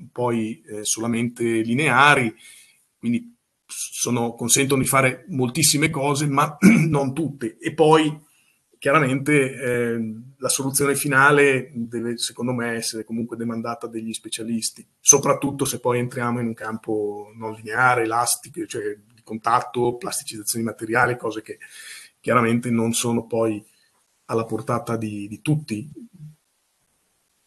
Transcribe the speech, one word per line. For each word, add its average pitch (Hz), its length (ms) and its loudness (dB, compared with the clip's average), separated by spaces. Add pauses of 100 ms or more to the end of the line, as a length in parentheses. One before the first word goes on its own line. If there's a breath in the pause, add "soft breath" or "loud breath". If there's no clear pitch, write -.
(120)
poi, 117 540 -4
eh, 104 180 -12
solamente 117 600 -2
lineari, 120 880 4 (640 soft breath)
quindi - 360 -4 (340)
sono, - 680 -4
consentono 135 480 2
di 123 60 0
fare 131 400 2
moltissime 143 600 0
cose, 143 360 0
ma 147 320 0
<clears throat> 190 300 8
non 139 260 2
tutte. 135 440 -6
E 151 160 -6
poi 156 420 6 (640)
chiaramente, 139 760 2
eh, 117 600 -2 (220)
la 127 120 -4
soluzione 139 460 0
finale 139 800 4
deve, 117 440 -6
secondo 120 340 -4
me, 117 240 -4
essere 110 280 -6
comunque 117 320 -6
demandata 117 500 -6
a 113 40 -16
degli 113 220 -8
specialisti, 110 760 -8 (140)
soprattutto 139 640 2
se 123 160 -4
poi 123 180 0
entriamo 120 420 -4
in 117 60 -2
un 113 80 -4
campo 107 840 -6
non 113 180 -8
lineare, 117 480 2
elastico, 117 640 -2
cioè 104 300 -8 (160)
di - 120 -20
contatto, 120 720 0
plasticizzazione 110 680 -6
di 113 60 -2
materiale, 117 460 0
cose 110 260 -6
che - 160 -16 (640 loud breath)
chiaramente 120 500 2
non 113 220 0
sono 117 340 -2
poi 113 380 -2 (640)
alla 113 180 -2
portata 113 520 -4
di, 104 320 -8
di 107 140 -14
tutti. 151 480 -4 (1600)